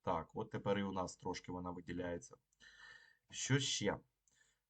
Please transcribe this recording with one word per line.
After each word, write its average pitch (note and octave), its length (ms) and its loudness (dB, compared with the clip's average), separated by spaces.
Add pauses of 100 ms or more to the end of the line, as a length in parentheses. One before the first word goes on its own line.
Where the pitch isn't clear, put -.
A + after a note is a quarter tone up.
Так, E2+ 320 2
от G#2+ 160 -6
тепер G2+ 280 2
і G2+ 40 2
у F#2+ 100 0
нас F2+ 240 0
трошки - 360 -4
вона F2+ 180 -4
виділяється. F2 680 -4 (920)
Що - 280 4
ще? G2+ 400 2 (720)